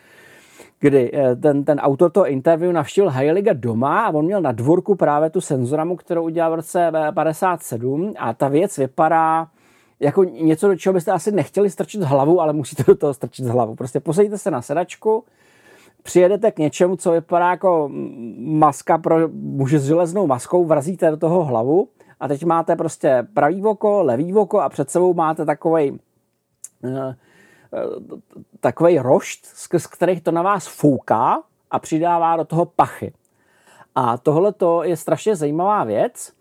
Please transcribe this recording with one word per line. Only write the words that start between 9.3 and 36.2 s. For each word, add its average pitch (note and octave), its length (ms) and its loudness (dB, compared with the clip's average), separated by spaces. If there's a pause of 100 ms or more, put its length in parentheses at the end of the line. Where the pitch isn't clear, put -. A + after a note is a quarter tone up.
jako D3 240 2
něco, D#3+ 440 0
do G3 80 2
čeho F#3+ 180 0
byste F#3 180 -2
asi F#3+ 200 -2
nechtěli G3 380 0
strčit G3+ 320 -8
hlavu, C#3+ 400 2
ale D#3 120 0
musíte D3 340 -6
do G3 80 6
toho C#3+ 180 -2
strčit B2+ 320 -10
hlavu. A#2 300 0
Prostě B2+ 240 -8
posaďte G#3 380 -4
se F#3+ 140 -6
na C3 100 -4
sedačku, F3+ 640 -4 (800)
přijedete G3 480 2
k - 80 -8
něčemu, F3+ 360 0
co F3 160 -2
vypadá E3+ 380 0
jako, F3 400 0
mm, C#3 680 -8
maska D3+ 380 2
pro D#3+ 360 0
muže C#3 460 -2
s C3+ 60 -2
železnou E3+ 420 0
maskou, D3 380 0
vrazíte D#3+ 460 0
do D3+ 60 -6
toho E3+ 260 0
hlavu C#3 440 0 (320)
a - 80 -6
teď D3 180 -4
máte E3 300 0
prostě D#3 580 0
pravý D#3+ 300 0
oko, G#3 400 0
levý D3 300 0
oko G#3 280 2
a C3+ 80 -2
před - 200 -4
sebou F3+ 240 2
máte D#3+ 320 -2
takovej, D3 520 0 (880)
eh, C3 320 -8 (580)
eh, - 100 -6 (760)
takovej D#3+ 380 2
rošt, C3+ 480 0
skrz - 420 -6
kterých F3 340 -2
to E3+ 100 -2
na E3 100 0
vás F#3+ 260 -2
fouká C#3+ 760 0 (280)
a C3 80 -2
přidává E3 580 0
do D#3+ 80 -4
toho E3 200 0
pachy. - 480 -2 (840)
A B2 220 0
tohleto E3+ 640 2
je E3+ 140 -2
strašně E3 380 -2
zajímavá E3+ 480 -2
věc. B2 580 -4